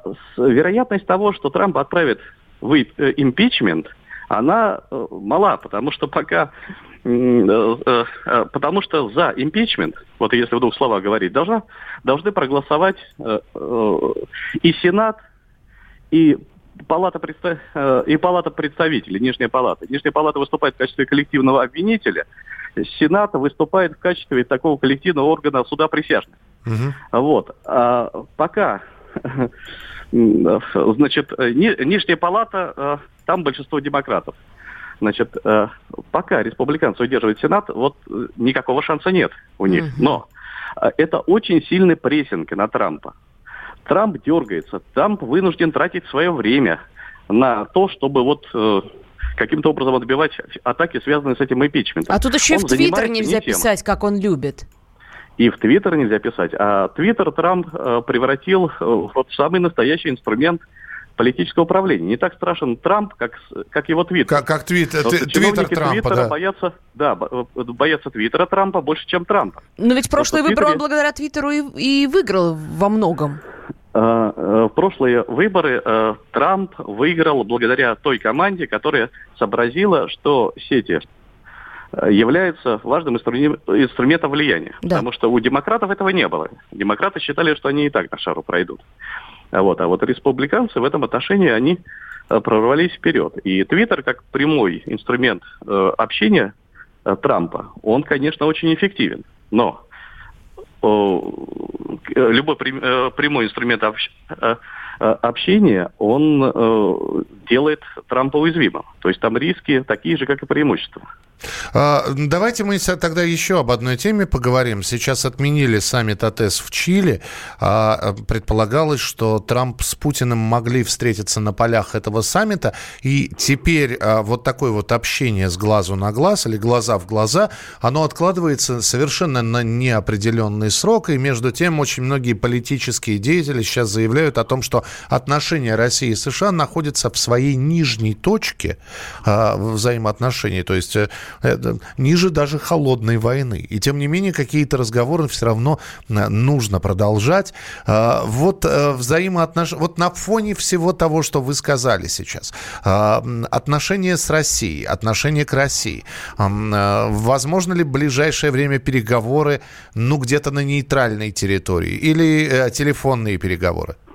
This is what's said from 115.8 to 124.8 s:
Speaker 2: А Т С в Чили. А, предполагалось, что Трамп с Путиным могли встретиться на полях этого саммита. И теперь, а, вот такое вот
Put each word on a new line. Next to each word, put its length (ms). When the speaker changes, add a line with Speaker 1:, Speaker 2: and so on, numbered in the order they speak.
Speaker 2:
А 80
Т 180
С 120
в 100
Чили. 500
А, 540
предполагалось, 760
что 380
Трамп 420
с 140
Путиным 420
могли 460
встретиться 580
на 100
полях 440
этого 260
саммита. 520
И 340
теперь, 640
а, 220
вот 240
такое 260
вот 220